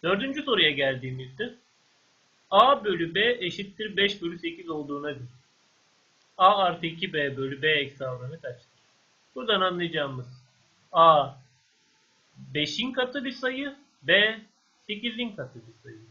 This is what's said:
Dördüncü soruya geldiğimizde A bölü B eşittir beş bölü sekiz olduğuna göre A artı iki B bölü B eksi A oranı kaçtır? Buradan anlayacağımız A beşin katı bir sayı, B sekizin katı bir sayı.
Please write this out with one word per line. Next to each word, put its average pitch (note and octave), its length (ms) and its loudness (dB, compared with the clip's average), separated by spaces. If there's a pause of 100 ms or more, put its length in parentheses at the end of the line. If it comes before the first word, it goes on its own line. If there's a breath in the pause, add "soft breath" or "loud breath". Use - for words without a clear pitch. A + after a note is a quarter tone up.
Dördüncü C4 400 0
soruya F#3+ 280 4
geldiğimizde C3 840 -4 (960)
A A3+ 320 8
bölü E3+ 320 -2
B A#3 240 2
eşittir G3 580 -6
beş G3 240 0
bölü E3+ 180 -6
sekiz E3+ 300 -10
olduğuna D3 420 -6
göre B2+ 120 -12 (1120)
A G3 200 8
artı E3+ 280 0
iki E3 280 -6
B C#3+ 240 -2
bölü C3+ 240 -6
B D#3 60 0
eksi C#3+ 380 0
A B2+ 100 -6
oranı C3 260 -12
kaçtır? - 300 -16 (640)
Buradan A3+ 260 0
anlayacağımız D#3+ 640 -2 (640)
A D#3+ 420 6 (1040)
beşin D3 560 -4
katı B3+ 320 -4
bir C4+ 60 -6
sayı, C4 440 -6 (280)
B G#3 380 2 (460)
sekizin A3 480 -8
katı B2+ 320 -12
bir - 160 -20
sayı. A2 280 -20